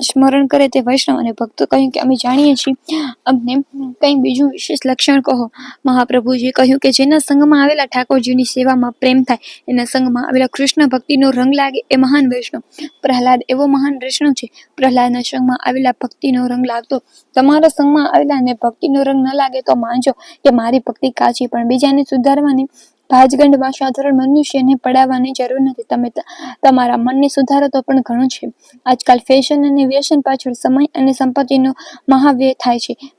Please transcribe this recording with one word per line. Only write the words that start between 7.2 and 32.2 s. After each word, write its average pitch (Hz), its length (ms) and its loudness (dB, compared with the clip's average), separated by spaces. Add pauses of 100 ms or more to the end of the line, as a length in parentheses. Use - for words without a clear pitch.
આવેલા 294 200 0
ઠાકોરજીની 254 600 -2
સેવામાં 247 480 0
પ્રેમ 254 300 2
થાય, 247 160 -2 (300)
એના 247 160 -2
સંગમાં 247 440 -2
આવેલા 254 180 0
કૃષ્ણ 277 400 0
ભક્તિનો 269 440 0
રંગ 254 240 0
લાગે 269 360 -2
એ 262 60 2
મહાન 262 320 2
વૈષ્ણવ. 247 340 -6 (400)
પ્રહલાદ 247 460 2
એવો 262 180 0
મહાન 277 280 0
વૈષ્ણવ 269 380 -2
છે, - 180 -6 (260)
પ્રહલાદના 247 440 0
સંગમાં 254 460 -2
આવેલા 254 240 0
ભક્તિનો 247 560 -4
રંગ 247 200 -4
લાગતો. 240 360 -6 (320)
તમારા 294 340 4
સંગમાં 285 460 0
આવેલા 285 220 2
અને 247 160 -2
ભક્તિનો 269 500 -2
રંગ 269 240 0
ન 269 100 -4
લાગે 262 240 -2
તો 254 140 2
માનજો 240 380 -2
કે - 380 0
મારી 240 280 0
ભક્તિ 247 320 -4
કાચી, 247 360 -2
પણ 233 220 -4
બીજાને 277 340 2
સુધારવાની 277 600 0 (460)
ભાજગંડમાં 262 600 4
સાધારણ 269 440 -2
મનુષ્યને 269 600 2
પડાવવાની 262 580 0
જરૂર 254 280 -4
નથી. 262 300 -2
તમે 240 200 -2
ત-, - 100 -10 (420)
તમારા 247 340 2
મનને 262 320 0
સુધારો 277 400 0
તો 269 120 -2
પણ 269 200 0
ઘણું 247 280 -2
છે. 240 240 -10 (340)
આજકાલ 254 320 0
ફેશન 277 480 0
અને 277 180 2
વ્યસન 277 360 0
પાછળ 262 320 -4
સમય 254 320 0 (100)
અને 269 180 2
સંપત્તિનો 262 600 0 (340)
મહાવ્યય 262 460 2